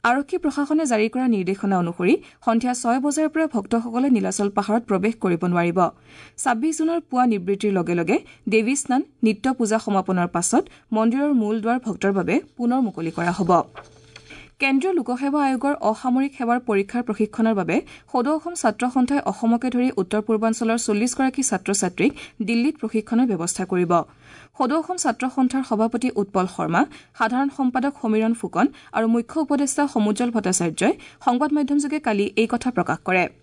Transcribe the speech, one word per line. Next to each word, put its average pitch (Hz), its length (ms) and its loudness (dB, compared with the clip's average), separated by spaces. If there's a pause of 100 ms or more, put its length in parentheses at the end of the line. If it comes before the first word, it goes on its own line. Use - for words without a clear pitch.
আৰক্ষী 277 280 0
প্ৰশাসনে 311 480 -2
জাৰি 226 240 2
কৰা 254 240 -2
নিৰ্দেশনা 196 500 0
অনুসৰি 175 300 2 (320)
সন্ধিয়া 233 280 0
ছয় 247 280 0
বজাৰ 294 320 0
পৰা 320 200 0
ভক্তসকলে 233 560 -2
নীলাচল 202 480 2
পাহাৰত 214 320 0
প্ৰৱেশ 202 240 2 (100)
কৰিব 175 180 0 (100)
নোৱাৰিব। 175 280 2 (580)
ছাব্বিছ 247 400 0
জুনৰ 320 220 0 (100)
পুৱা 254 160 2
নিবৃত্তিৰ 202 480 0
লগে 175 220 0
লগে 175 220 2 (360)
দেৱী 226 220 2
স্নান, 269 260 0 (220)
নিত্য 214 300 2
পূজা 226 320 0
সমাপনৰ 185 500 0
পাছত 233 280 2 (300)
মন্দিৰৰ 240 400 2
মূল 220 280 2
দুৱাৰ 233 240 0
ভক্তৰ 196 280 0
বাবে 196 220 0 (220)
পুনৰ 247 240 2
মুকলি 165 300 -2
কৰা 170 280 -2
হ'ব। 185 120 2 (1040)
কেন্দ্ৰীয় 277 400 2
লোকসেৱা 277 500 -2
আয়োগৰ 269 280 0 (160)
অসামৰিক 262 480 0
সেৱাৰ 240 300 0
পৰীক্ষাৰ 208 400 0
প্ৰশিক্ষণৰ 220 520 0
বাবে 175 160 0 (360)
সদৌ 262 240 0
অসম 339 200 -6
ছাত্ৰ - 280 -2 (100)
সন্থাই 269 280 2 (100)
অসমকে 233 420 0
ধৰি 247 160 2 (120)
উত্তৰ 208 260 0
পূৰ্বাঞ্চলৰ 226 580 0
চল্লিছ 214 300 0
গৰাকী 269 280 0
ছাত্ৰ - 300 -2
ছাত্ৰীক 202 380 0 (360)
দিল্লীত 233 340 0
প্ৰশিক্ষণৰ 226 500 0
ব্যৱস্থা 175 340 -4
কৰিব। 180 260 0 (640)
সদৌ 262 240 0
অসম 349 240 -6
ছাত্ৰ - 200 -2 (120)
সন্থাৰ 262 340 0
সভাপতি 226 460 0
উৎপল 196 300 0 (100)
শৰ্মা, 170 260 0 (380)
সাধাৰণ 247 380 0
সম্পাদক 262 440 0
সমীৰণ 220 380 0
ফুকন 180 260 0 (280)
আৰু 226 140 0
মুখ্য 233 280 0 (100)
উপদেষ্টা 285 380 0 (100)
সমুজ্জ্বল 214 420 0
ভট্টাচাৰ্যই 185 580 0 (320)
সংবাদ 254 320 2
মাধ্যমযোগে 285 420 0
কালি 302 260 0 (160)
এই 226 60 4
কথা 247 240 -2
প্ৰকাশ 170 360 -2
কৰে। 185 160 2 (200)